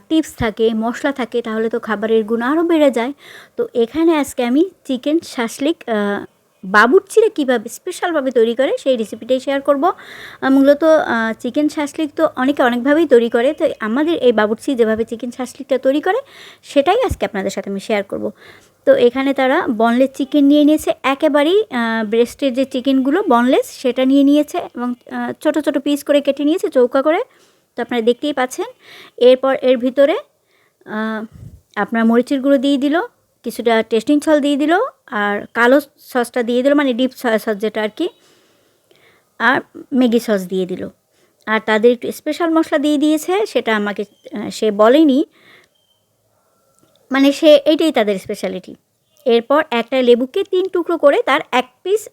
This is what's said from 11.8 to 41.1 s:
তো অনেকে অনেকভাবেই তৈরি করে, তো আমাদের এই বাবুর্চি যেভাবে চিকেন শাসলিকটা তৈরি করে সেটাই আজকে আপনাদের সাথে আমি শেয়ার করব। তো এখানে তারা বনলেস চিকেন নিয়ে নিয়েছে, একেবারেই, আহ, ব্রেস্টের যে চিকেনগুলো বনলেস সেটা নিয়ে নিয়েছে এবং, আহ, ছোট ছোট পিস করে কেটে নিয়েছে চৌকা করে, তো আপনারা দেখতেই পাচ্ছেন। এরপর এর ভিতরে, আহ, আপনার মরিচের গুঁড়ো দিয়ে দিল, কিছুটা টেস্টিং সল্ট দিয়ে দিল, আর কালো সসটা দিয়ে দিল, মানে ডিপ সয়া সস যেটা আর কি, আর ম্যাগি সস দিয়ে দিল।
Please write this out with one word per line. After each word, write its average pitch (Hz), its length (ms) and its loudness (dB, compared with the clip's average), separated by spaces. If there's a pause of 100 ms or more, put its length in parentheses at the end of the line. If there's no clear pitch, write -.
তো 330 80 -2 (120)
অনেকে 269 280 0
অনেকভাবেই 269 440 2
তৈরি 233 220 4
করে, 240 240 0
তো 330 100 -6 (160)
আমাদের 294 380 -2
এই 247 220 2
বাবুর্চি 214 360 -2
যেভাবে 220 300 0
চিকেন 240 260 -10
শাসলিকটা 254 460 -6
তৈরি 269 240 0
করে 381 180 -2 (440)
সেটাই 349 440 0
আজকে - 180 -6
আপনাদের 196 300 -6
সাথে 202 140 -8
আমি 196 180 -8
শেয়ার 208 160 -2
করব। 208 220 -8 (600)
তো 269 60 4 (160)
এখানে 269 260 -2
তারা 269 240 0 (220)
বনলেস 240 380 2
চিকেন 285 280 0
নিয়ে 294 220 6
নিয়েছে, 311 240 2 (120)
একেবারেই, 294 600 0
আহ, 233 380 -4 (100)
ব্রেস্টের 233 420 -2
যে 262 120 0
চিকেনগুলো 269 540 -2 (100)
বনলেস 254 360 2 (160)
সেটা 254 240 -2
নিয়ে 277 180 4
নিয়েছে 294 340 2 (180)
এবং, 247 180 -6
আহ, 240 360 -10 (140)
ছোট 302 120 0 (100)
ছোট 302 120 -2
পিস 285 260 -2
করে 294 180 2
কেটে 277 220 -2
নিয়েছে 339 260 -2
চৌকা 262 320 0
করে, 311 200 0 (540)
তো - 60 -20
আপনারা 240 200 -6
দেখতেই 247 320 -2
পাচ্ছেন। 285 360 -6 (480)
এরপর 254 440 4
এর 262 160 2
ভিতরে, 277 380 0
আহ, - 1080 -12 (540)
আপনার 226 300 -2
মরিচের 240 360 2
গুঁড়ো 277 160 4
দিয়ে 277 200 0
দিল, 285 180 0 (500)
কিছুটা 233 280 -2 (100)
টেস্টিং 226 420 0
সল্ট 302 160 2
দিয়ে 285 160 0
দিল, 302 160 0 (480)
আর 202 140 -2 (180)
কালো 247 240 4 (340)
সসটা 247 320 -4
দিয়ে 240 200 -2
দিল, 277 100 4
মানে 294 200 0
ডিপ 254 180 -2 (100)
সয়া 220 180 0
সস 214 240 -6
যেটা 220 200 -4
আর 214 140 -4
কি, 330 100 -4 (1300)
আর 240 180 2 (420)
ম্যাগি 240 200 2
সস 208 220 -2 (100)
দিয়ে 185 140 -2
দিল। 185 180 -10 (640)